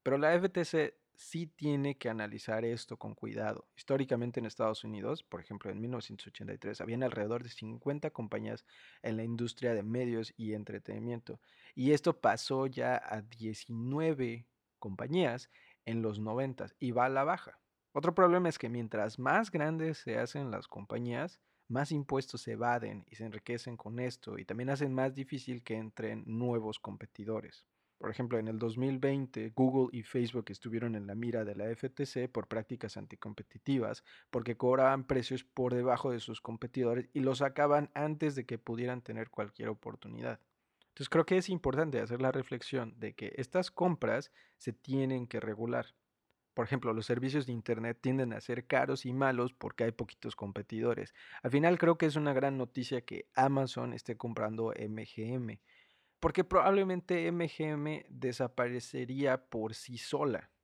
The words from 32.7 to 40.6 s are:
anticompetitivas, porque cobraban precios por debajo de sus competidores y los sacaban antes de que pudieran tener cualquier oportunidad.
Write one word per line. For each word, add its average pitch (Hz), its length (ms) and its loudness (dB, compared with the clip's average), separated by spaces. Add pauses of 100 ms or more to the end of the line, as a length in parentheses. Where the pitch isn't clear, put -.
anticompetitivas, 110 1080 -4 (280)
porque 117 260 -2
cobraban 131 460 6
precios 127 400 0
por 123 320 0
debajo 123 340 4
de 120 100 0
sus 113 220 -10
competidores 120 720 0
y 147 60 0
los 131 200 2
sacaban 147 540 4
antes 151 400 0
de 131 140 -6
que 120 100 -4
pudieran 120 460 -4
tener 113 260 -6
cualquier 110 400 -4
oportunidad. 113 680 -8 (480)